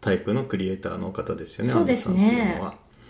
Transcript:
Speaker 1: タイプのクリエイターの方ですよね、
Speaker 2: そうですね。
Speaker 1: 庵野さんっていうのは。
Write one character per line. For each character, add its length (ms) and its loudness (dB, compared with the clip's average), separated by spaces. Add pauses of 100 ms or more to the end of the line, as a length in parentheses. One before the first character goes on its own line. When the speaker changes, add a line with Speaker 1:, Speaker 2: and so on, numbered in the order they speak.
Speaker 1:
タ 120 2
イ 60 4
プ 140 -4
の 120 0
ク 120 -4
リ 120 -2
エ 60 -2
イ 40 -4
タ 120 -6
ー 60 -8
の 140 -6
方 240 -6
で 100 -10
す 140 -14
よ 80 -2
ね、 60 2
Speaker 2:
そ 100 4
う 20 2
で 120 2
す 140 -4
ね。 40 2
Speaker 1:
庵 80 4
野 80 6
さ 60 4
ん 60 2
っ 40 2
て 60 0
い 20 -4
う 60 -6
の 40 -6
は。 140 -10 (320)